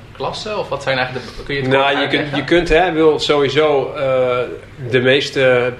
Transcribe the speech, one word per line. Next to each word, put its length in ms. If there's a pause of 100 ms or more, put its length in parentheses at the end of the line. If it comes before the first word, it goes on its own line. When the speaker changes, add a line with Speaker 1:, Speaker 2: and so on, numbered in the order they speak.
(160)
Speaker 1:
klasse? 400
Of 120
wat 140
zijn 140
eigenlijk 300
de, 160
kun 120
je 60
het 100
Speaker 2:
Nou, 120
Speaker 1:
kort 100 (100)
Speaker 2:
je 60
kunt, 40 (100)
Speaker 1:
uitleggen? 160
Speaker 2:
je 60
kunt, 240
hè, 240
wil 260
sowieso, 720
eh, 460 (520)
de 100
meeste 800